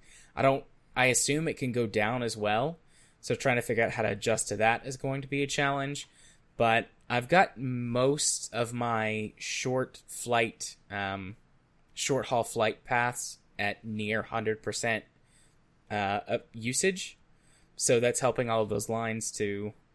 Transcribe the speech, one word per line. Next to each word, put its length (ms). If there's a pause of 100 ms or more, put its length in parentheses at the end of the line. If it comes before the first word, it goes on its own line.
(340)
I 80
don't, 220 (300)
I 120
assume 420
it 100
can 140
go 140
down 360
as 140
well. 420 (420)
So 140
trying 220
to 60
figure 220
out 60
how 120
to 80
adjust 380
to 100
that 280
is 100
going 240
to 80
be 140
a 60
challenge, 600 (480)
but 320 (220)
I've 180
got 300
most 960
of 180
my 640
short 720
flight, 720 (140)
um, 460 (560)
short 340
haul 180
flight 400
paths 540 (200)
at 260
near 380
hundred 400
percent, 420 (840)
uh, 380
uh, 100 (140)
usage. 680 (560)
So 260
that's 200
helping 280
all 140
of 60
those 200
lines 440
to, 400 (220)